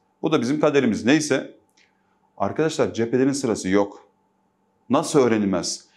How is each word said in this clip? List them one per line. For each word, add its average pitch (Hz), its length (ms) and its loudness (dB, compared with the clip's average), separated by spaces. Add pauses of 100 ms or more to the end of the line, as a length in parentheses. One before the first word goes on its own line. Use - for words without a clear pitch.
(220)
Bu 156 100 0
da 147 80 2
bizim 135 200 -2
kaderimiz. 135 440 0
Neyse. 143 500 0 (840)
Arkadaşlar 110 580 -2
cephelerin 120 380 0
sırası 110 360 -4
yok. 101 400 0 (840)
Nasıl 151 280 2
öğrenilmez? 104 800 0